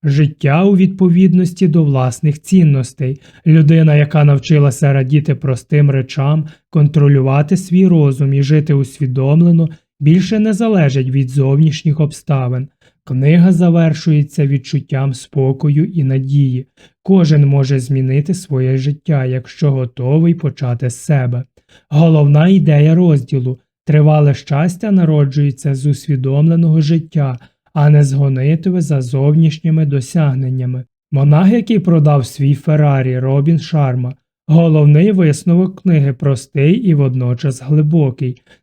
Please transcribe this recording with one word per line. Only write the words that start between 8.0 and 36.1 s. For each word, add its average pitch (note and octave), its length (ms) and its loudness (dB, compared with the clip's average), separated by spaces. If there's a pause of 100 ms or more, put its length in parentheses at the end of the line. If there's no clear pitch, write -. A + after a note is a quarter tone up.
і C#3 100 0
жити D3+ 300 0
усвідомлено, C#3+ 960 0 (300)
більше F#3 400 0
не G#3+ 140 0
залежить D#3+ 560 0
від C3 200 -2
зовнішніх C#3+ 680 0
обставин. C3+ 680 -4 (400)
Книга D#3 440 2
завершується E3 960 0
відчуттям C#3 640 -4
спокою C3+ 720 -2
і E3+ 180 -4
надії. C3+ 640 -2 (380)
Кожен D#3 420 2
може C#3 340 0
змінити C3+ 540 -2
своє C3 440 -4
життя, C#3+ 480 -4
якщо B2+ 460 -4
готовий C3+ 640 -2
почати C3 560 -6
з A#2 60 -8
себе. B2+ 480 -4 (460)
Головна D3+ 580 4
ідея D#3 480 2
розділу: C3+ 640 -2 (260)
тривале D3+ 480 2
щастя F3 580 -4
народжується D3 840 0
з C3 100 -6
усвідомленого D3+ 960 0
життя, D3+ 560 -4 (360)
а D3 160 2
не D3 140 6
з C3+ 100 0
гонитви C#3+ 680 -2
за C#3+ 200 -2
зовнішніми D3+ 840 0
досягненнями. C3 960 -4 (280)
Монах, D3 400 2
який A#3 280 0
продав D3+ 460 2
свій C#3+ 280 -2
Феррарі, C#3 640 -2
Робін C#3 400 0
Шарма. C3 540 -4 (360)
Головний D#3 640 4
висновок F3+ 720 0
книги D3 320 0